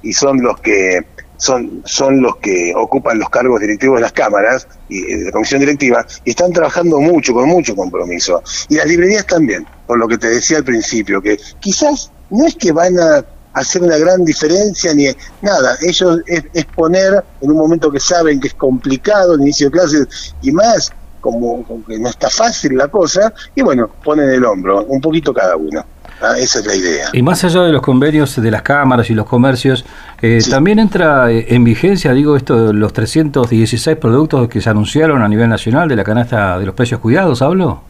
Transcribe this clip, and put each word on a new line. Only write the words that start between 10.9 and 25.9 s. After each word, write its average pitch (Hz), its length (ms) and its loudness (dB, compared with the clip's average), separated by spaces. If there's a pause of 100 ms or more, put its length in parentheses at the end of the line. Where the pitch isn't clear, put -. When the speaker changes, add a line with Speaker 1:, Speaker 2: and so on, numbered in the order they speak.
Speaker 1:
que 104 160 0 (220)
quizás - 500 -2 (200)
no 247 160 2
es - 100 0
que 165 160 -2
van 175 260 2
a 160 260 2 (300)
hacer 139 280 -4
una 170 140 2
gran 180 280 2
diferencia 165 680 0
ni 143 120 2 (360)
nada. 139 400 0
Ellos 170 440 0
es, 165 260 -4
es 165 140 -4
poner 185 580 0 (160)
en 139 100 -2
un 156 60 4
momento 160 340 2
que 139 80 -4
saben 160 420 0
que 135 80 -4
es - 60 -8
complicado 143 800 0
el 143 60 2
inicio 143 280 0
de 131 40 -2
clases 151 680 -2
y 135 100 0
más, 202 400 0 (280)
como, 120 440 -4
como 113 200 -14
que 110 140 -10
no 117 100 -4
está 117 220 -4
fácil 185 460 -2
la 139 120 2
cosa, 196 440 0 (240)
y 269 60 0
bueno, 127 260 2 (160)
ponen 151 260 2
el 127 140 2
hombro, 98 400 0
un 135 160 -2
poquito 151 340 -2
cada 92 220 0
uno. 78 280 -6 (360)